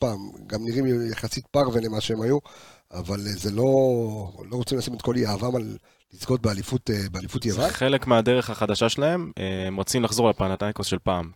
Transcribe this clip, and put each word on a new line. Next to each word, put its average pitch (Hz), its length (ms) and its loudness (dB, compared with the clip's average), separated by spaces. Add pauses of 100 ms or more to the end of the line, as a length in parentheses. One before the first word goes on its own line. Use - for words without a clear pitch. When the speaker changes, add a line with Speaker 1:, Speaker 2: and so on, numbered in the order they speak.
Speaker 1:
פעם, 113 180 0 (280)
גם 107 180 -4
נראים 120 200 0 (260)
יחסית 113 360 -6
פרווה 127 340 2
למה 110 200 -2
שהם 110 220 0
היו, 131 160 4 (560)
אבל, 90 320 -4
אה, 104 60 -4
זה 95 180 -4
לא, 107 140 2 (840)
לא 120 60 -6
רוצים 123 220 -2
לשים 120 160 -4
את 110 80 -10
כל 120 140 -2
יהבם 117 400 0
על... 107 200 -6 (380)
לזכות 127 280 -2
באליפות, 110 480 -2
אה, 107 60 0 (160)
באליפות 92 300 -6
Speaker 2:
זה 117 60 0
Speaker 1:
יוון. 107 220 2
Speaker 2:
חלק 135 360 0
מהדרך 120 440 4
החדשה 107 380 0
שלהם, 160 500 0
אה, 95 280 -2
הם 95 100 -6
רוצים 120 260 0
לחזור 113 280 4
לפנתנייקוס 101 560 -2
של 95 120 -2
פעם. 87 380 -2